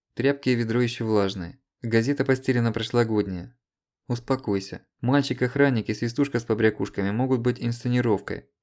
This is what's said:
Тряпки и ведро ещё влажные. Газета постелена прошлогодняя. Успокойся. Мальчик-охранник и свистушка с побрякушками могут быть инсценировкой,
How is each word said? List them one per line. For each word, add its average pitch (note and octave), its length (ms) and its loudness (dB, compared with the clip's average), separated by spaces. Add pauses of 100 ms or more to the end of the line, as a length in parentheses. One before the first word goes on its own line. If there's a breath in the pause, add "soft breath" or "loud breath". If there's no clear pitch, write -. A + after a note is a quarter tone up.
(140)
Тряпки C#3 360 0
и B2 60 2
ведро A#2 240 0
ещё A#2 260 -2
влажные. G2 540 0 (240)
Газета A#2+ 420 2
постелена A#2+ 460 2
прошлогодняя. A2 840 0 (520)
Успокойся. A#2 720 -4 (200)
Мальчик-охранник B2+ 880 2
и A#2+ 40 0
свистушка B2 460 -2
с A#2 40 -6
побрякушками G#2+ 680 0
могут B2+ 300 0
быть B2 200 -2
инсценировкой, A#2+ 880 -2 (140)